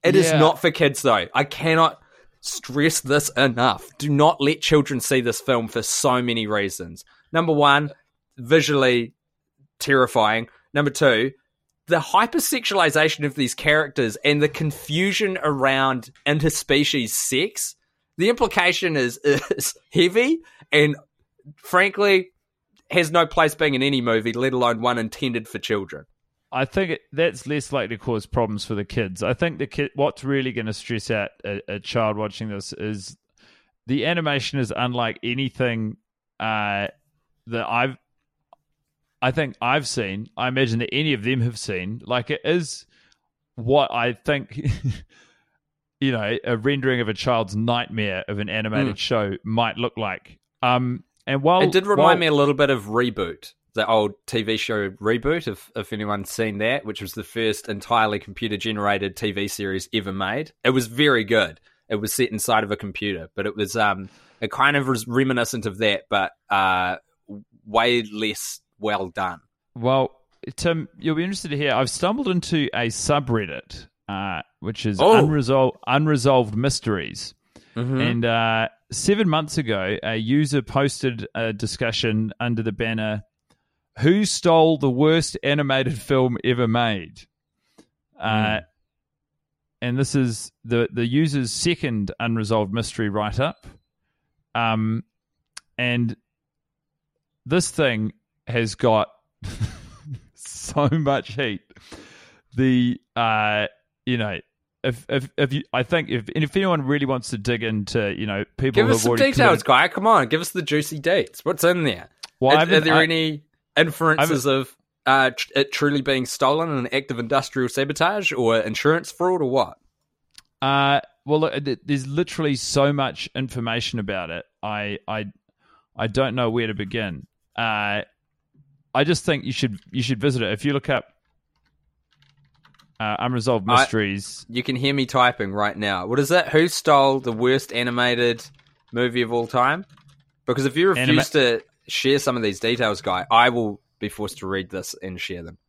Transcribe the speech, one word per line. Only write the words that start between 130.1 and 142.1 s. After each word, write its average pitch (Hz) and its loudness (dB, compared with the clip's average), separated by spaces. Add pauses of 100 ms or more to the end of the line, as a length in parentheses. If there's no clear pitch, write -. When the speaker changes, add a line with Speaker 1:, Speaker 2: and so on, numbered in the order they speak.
Speaker 2:
visit 127 2
it. 101 0
If 107 -6
you 143 0
look 139 -2
up, 135 0 (1900)
uh, 107 -2
Unresolved 117 0
Speaker 1:
I 120 6
Speaker 2:
Mysteries. 104 0
Speaker 1:
You 120 -8
can 131 -2
hear 135 0
me 139 0
typing 120 2
right 104 0
now. 98 -2
What 120 0
is 143 0
it? 175 4
Who 160 4
stole 139 4
the 127 -4
worst 123 2
animated 120 0 (480)
movie 120 0
of 117 -2
all 117 0
time? 135 0 (640)
Because 135 2
if 131 0
you 180 4
Speaker 2:
Anima- 147 4
Speaker 1:
refuse - -2
to 120 4 (240)
share 139 2